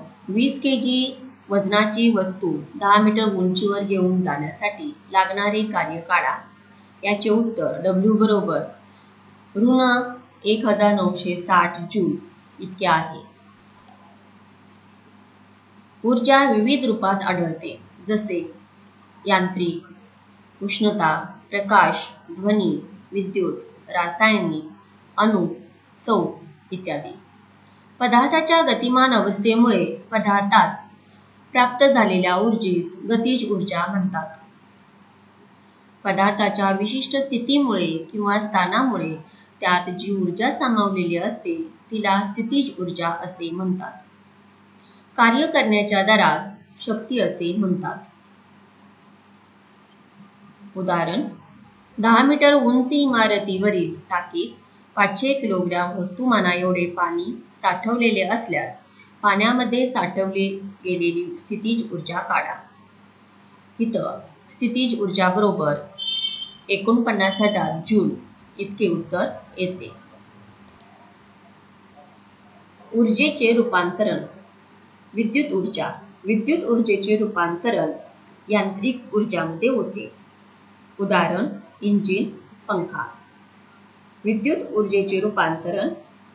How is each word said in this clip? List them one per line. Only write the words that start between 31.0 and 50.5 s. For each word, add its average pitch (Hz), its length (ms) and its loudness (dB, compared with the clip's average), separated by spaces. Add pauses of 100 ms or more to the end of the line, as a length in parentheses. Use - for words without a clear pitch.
प्राप्त 247 320 4
झालेल्या 185 520 4
ऊर्जेस 190 720 0
गतिज 233 420 0
ऊर्जा 175 400 -2
म्हणतात. 175 360 -2 (1800)
पदार्थाच्या 202 640 0
विशिष्ट 226 460 -2
स्थितीमुळे 254 720 0
किंवा 202 520 -2
स्थानामुळे 190 800 -2 (440)
त्यात 180 300 0
जी 196 260 -6
ऊर्जा 190 340 0
सामावलेली 196 640 0
असते, 165 560 -6 (180)
तिला 202 320 0 (100)
स्थितीज 269 480 -2
ऊर्जा 170 280 -4
असे 170 420 -8
म्हणतात. 185 420 -6 (1200)
कार्य 240 300 4
करण्याच्या 208 560 2
दरास 185 500 2 (280)
शक्ती 233 400 -4
असे 170 360 -2
म्हणतात. 175 400 -2 (2750)